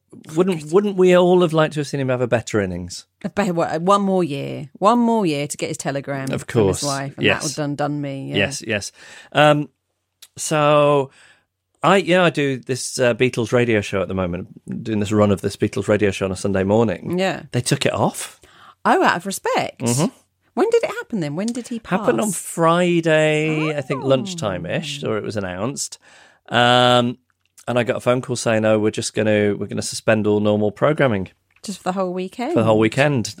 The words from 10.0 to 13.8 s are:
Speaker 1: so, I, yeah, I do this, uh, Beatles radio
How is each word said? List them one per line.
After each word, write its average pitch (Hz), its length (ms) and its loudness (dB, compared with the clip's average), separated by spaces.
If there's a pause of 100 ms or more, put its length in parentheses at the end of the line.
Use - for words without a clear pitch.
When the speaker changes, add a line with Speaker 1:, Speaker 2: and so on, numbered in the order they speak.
Speaker 1:
so, 147 720 2 (720)
I, 175 140 4
yeah, 180 280 2
I 165 60 4
do 139 280 0
this, - 400 -6
uh, 123 160 2
Beatles 120 380 0
radio 120 280 4